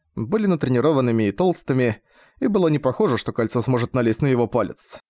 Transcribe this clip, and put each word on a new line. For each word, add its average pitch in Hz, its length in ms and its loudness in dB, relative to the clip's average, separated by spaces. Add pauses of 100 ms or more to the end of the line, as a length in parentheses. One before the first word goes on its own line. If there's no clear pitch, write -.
(160)
были 175 300 -2
натренированными 127 800 2
и 98 100 0
толстыми, 131 680 0 (380)
и 269 80 0
было 190 220 2
не 151 100 2
похоже, 135 380 0
что - 160 -6
кольцо 117 280 -2
сможет 123 320 -2
налезть 117 280 0
на 147 60 2
его 120 200 2
палец. - 520 -4 (100)